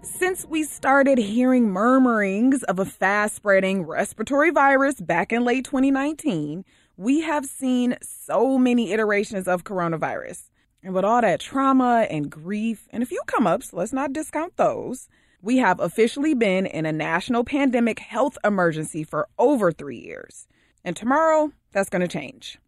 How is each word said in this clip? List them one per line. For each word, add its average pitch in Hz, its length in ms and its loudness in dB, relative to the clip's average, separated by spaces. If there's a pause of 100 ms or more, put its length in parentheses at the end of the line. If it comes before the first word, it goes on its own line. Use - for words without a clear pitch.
Since - 440 -4
we 311 160 -4
started 277 560 2
hearing 240 500 2
murmurings 233 920 2
of 185 160 -2
a 190 80 0
fast-spreading 196 960 0
respiratory 220 680 0
virus 277 480 4
back 170 320 -2
in 240 140 0
late 247 220 0
twenty 269 240 2
nineteen, 233 760 -2 (320)
we 262 240 0
have 302 240 -2
seen 254 560 -2
so 233 560 -2
many 240 360 2
iterations 208 540 -2
of 180 180 -2
coronavirus. 160 800 -6 (380)
And 185 120 -10
with 185 100 2
all 233 160 4
that 190 200 2
trauma 262 680 2
and 147 220 -4
grief, 208 600 -8
and 214 120 -6
a 254 40 -2
few 427 200 -8
come-ups, 220 480 0
let's 185 180 -4
not 269 220 -4
discount 311 420 -6
those, 143 520 -2 (340)
we 247 160 0
have 226 220 2
officially 240 540 0
been 196 300 2
in 160 220 -4
a 156 60 -2
national 165 520 -2
pandemic 247 540 0
health 240 440 -4
emergency 165 640 0
for 151 240 -6 (100)
over 233 320 4
three 139 280 -12
years. - 500 -18 (340)
And 170 140 -6
tomorrow, 311 560 2 (200)
that's 196 180 -2
gonna 180 180 -2
change. - 600 -12